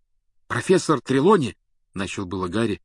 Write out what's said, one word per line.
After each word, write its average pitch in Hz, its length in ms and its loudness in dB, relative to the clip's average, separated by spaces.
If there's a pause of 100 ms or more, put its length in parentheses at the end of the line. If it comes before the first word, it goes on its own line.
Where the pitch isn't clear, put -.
(500)
«Профессор 156 500 2
Трелони», 135 560 2 (380)
начал 98 320 -6
было 92 220 -4
Гарри, 104 380 -2